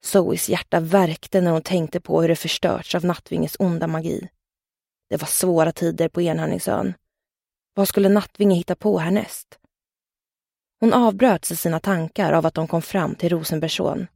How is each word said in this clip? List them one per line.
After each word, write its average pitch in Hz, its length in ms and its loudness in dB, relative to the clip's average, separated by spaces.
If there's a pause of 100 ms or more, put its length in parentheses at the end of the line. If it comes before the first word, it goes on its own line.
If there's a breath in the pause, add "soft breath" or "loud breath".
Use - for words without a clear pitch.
Zoes - 440 0
hjärta 170 320 -2
värkte 170 600 0
när 180 100 2
hon 160 120 0
tänkte 170 380 -2
på 160 200 0
hur 165 80 4
det 165 80 4
förstörts - 580 -4
av 175 100 -2
Nattvinges 165 540 -4
onda 170 280 0
magi. 160 420 -6 (800)
Det - 80 -2
var 151 100 -6
svåra 165 460 2
tider 165 360 -2
på 175 140 -2
Enhörningsön. 175 720 -2 (800)
Vad 196 140 0
skulle 196 200 2
Nattvinge 202 460 2
hitta 175 220 -2
på 202 220 0
härnäst? 185 600 -4 (1200)
Hon 226 120 6
avbröts 220 580 4
i 165 60 -6
sina 165 240 -2
tankar 165 520 -2
av 165 140 2
att 160 80 0
de 160 140 -2
kom 165 140 -2
fram - 320 -4
till 170 140 -2
Rosenbergsån. 165 880 -2